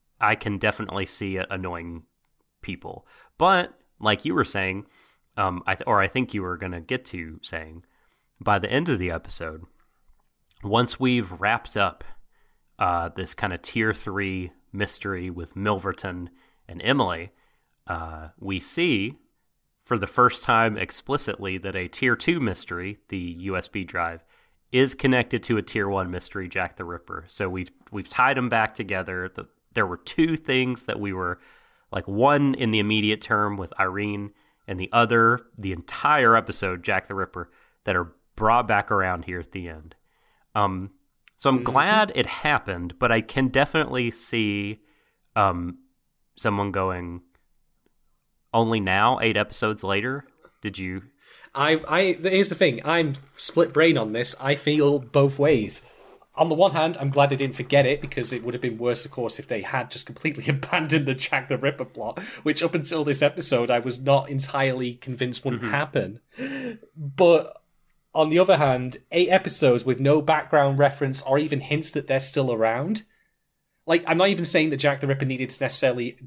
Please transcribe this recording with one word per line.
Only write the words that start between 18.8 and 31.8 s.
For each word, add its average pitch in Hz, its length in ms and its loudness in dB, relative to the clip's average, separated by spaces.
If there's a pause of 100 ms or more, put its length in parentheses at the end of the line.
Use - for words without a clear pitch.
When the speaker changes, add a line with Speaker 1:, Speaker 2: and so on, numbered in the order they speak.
Speaker 1:
for 120 120 -2
the 98 100 -4
first - 380 2
time 113 320 4
explicitly, 98 800 -6
that 92 180 -8
a 92 140 -6
tier 127 260 0
two 170 240 0
mystery, 95 600 -6 (100)
the 98 80 -8
U 90 400 -6
S 87 100 -6
B 98 160 -8
drive, 85 400 -6 (480)
is 131 240 4
connected 127 480 0
to 113 140 0
a 104 40 0
tier 101 260 -2
one 95 220 -2
mystery, 90 380 -8
Jack 90 300 -6
the 92 80 -10
Ripper. 85 420 -12
So 101 220 -4
we've, 90 200 -6 (220)
we've 101 180 -10
tied 131 280 2
'em 123 120 -2
back 110 240 2
together. 92 600 -6
The, - 140 -14 (260)
there 110 120 2
were 90 120 -4
two 160 400 0
things 127 460 -2
that - 160 -6
we 101 140 -4
were, 90 260 -4 (520)